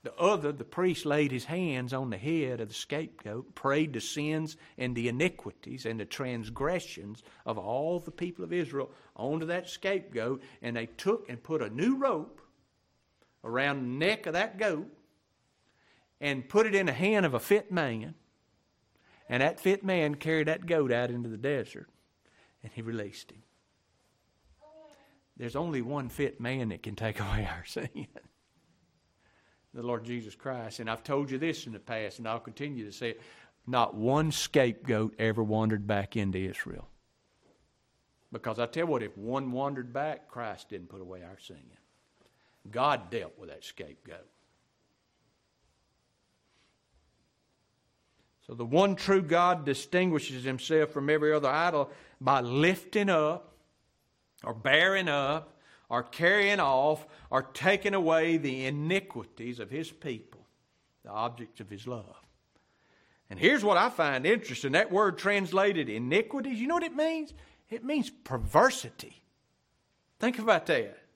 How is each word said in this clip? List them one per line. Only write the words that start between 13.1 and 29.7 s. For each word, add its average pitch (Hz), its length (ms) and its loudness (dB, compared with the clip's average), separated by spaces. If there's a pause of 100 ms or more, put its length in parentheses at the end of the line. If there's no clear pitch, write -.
around 135 320 0
the 131 280 -2
neck 214 200 0
of 160 80 -4
that 196 240 -2
goat 190 320 -2 (1300)
and 135 300 -4
put 220 160 6
it 202 100 2
in 190 120 4
the 139 40 2
hand 190 340 2
of 139 80 2
a 113 60 0
fit 208 320 2
man, 139 420 -2 (1160)
and 123 120 2
that 156 200 2
fit 196 240 2
man 160 300 2
carried 156 340 0
that 175 160 -2
goat 156 260 2
out 120 200 0
into 120 180 -6
the 110 80 -8
desert, 131 500 -4 (760)
and 117 120 -16
he 117 80 -12
released 110 500 -8
him. 107 120 -20 (1900)
There's 120 180 -8
only 151 260 0
one 131 280 -4
fit - 320 -4
man 123 280 -2
that 85 140 -8
can 104 140 -10
take 110 220 -4
<laughs> - 20 -6
away 104 280 -2
our 92 140 -10
sin. - 440 -10 (1700)